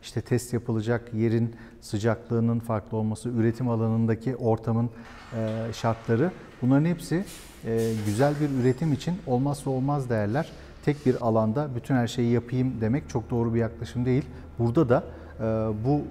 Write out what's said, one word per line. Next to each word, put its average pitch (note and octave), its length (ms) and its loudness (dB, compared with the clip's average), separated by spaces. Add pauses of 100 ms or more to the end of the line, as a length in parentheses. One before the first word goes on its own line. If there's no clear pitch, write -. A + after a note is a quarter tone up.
işte - 200 -6
test - 320 -2
yapılacak A2+ 600 -2
yerin A2+ 420 2 (240)
sıcaklığının A#2 800 0
farklı A2+ 380 -4
olması, A2 320 -4
üretim A#2 400 2
alanındaki A2+ 680 2
ortamın, A#2 540 2 (480)
e, A2+ 360 -4
şartları, A#2 580 0 (300)
bunların C3+ 240 6
hepsi, E3+ 400 -2 (400)
e, A2+ 280 0 (120)
güzel A#2+ 360 4
bir C#3 200 0
üretim B2+ 320 2
için E3 200 -2 (140)
olmazsa C#3 420 0
olmaz C3+ 400 0
değerler. A2+ 420 0 (340)
Tek D3 200 0
bir A#2+ 220 2
alanda A2+ 480 2
bütün B2+ 200 -2
her A#2+ 120 2
şeyi A#2+ 240 0
yapayım A#2+ 500 0
demek A2+ 280 0
çok A2+ 200 -4
doğru A#2 240 0
bir A2+ 60 2
yaklaşım A#2 460 -2
değil. C3 200 2 (340)
Burada A#2 300 4
da, C3+ 140 4 (360)
e, A2+ 40 -4 (420)
bu C#3+ 260 2